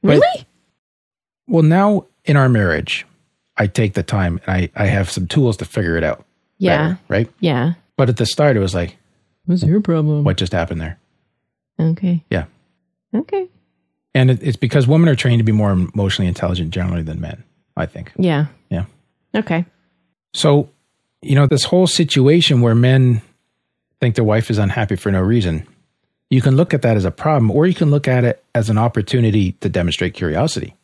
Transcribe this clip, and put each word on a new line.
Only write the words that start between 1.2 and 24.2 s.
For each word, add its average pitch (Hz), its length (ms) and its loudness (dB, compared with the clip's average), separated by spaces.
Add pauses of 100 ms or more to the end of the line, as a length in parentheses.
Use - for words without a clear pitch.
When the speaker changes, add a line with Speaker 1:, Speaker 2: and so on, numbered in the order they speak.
Speaker 1:
well, 165 160 2
now 196 420 2 (180)
in 147 140 2
our 127 100 4
marriage, 98 580 0 (520)
I 104 100 0
take 101 260 -2
the 95 100 -4
time 90 420 -2
and 92 100 -4
I, 92 280 -4
I - 40 0
have 98 220 -2
some 92 180 -6
tools 123 300 0
to - 80 -10
figure 85 320 -2
it 82 60 -2
out - 200 -4 (340)
Speaker 2:
Yeah. 175 200 0
Speaker 1:
better, 165 220 -2 (100)
right? 110 200 -2 (120)
Speaker 2:
Yeah. 151 320 0 (240)
Speaker 1:
But 127 120 2
at 117 80 -2
the 117 80 0
start, 143 320 2
it - 40 2
was 92 140 -2
like, 87 200 -4 (500)
Speaker 2:
"What's 175 180 0
your 170 180 2
problem?" 151 420 0
Speaker 1:
"What 95 140 0
just 90 160 -4
happened 85 280 -4
there?" 85 160 -10 (800)
Speaker 2:
Okay. 165 500 -2
Speaker 1:
Yeah. 85 160 -2 (680)
Speaker 2:
Okay. 370 340 -4 (640)
Speaker 1:
And 131 180 2
it, 123 100 0
it's 127 160 -4
because 127 300 0
women 160 220 4
are 135 60 2
trained 120 240 0
to 113 40 0
be 110 80 2
more 107 200 2
emotionally 92 580 -2
intelligent 87 420 -4
generally 90 320 -4
than 78 160 -10
men, 80 240 -12 (320)
I 170 100 -6
think. - 320 -16
Speaker 2:
Yeah. 151 280 0 (240)
Speaker 1:
Yeah. 90 160 -4 (500)
Speaker 2:
Okay. 180 300 -2 (680)
Speaker 1:
So, 143 360 2 (520)
you 135 140 -2
know, 143 120 4
this 131 180 0
whole 180 220 2
situation 147 720 2
where 117 140 2
men 123 460 4 (760)
think 120 160 0
their 123 80 0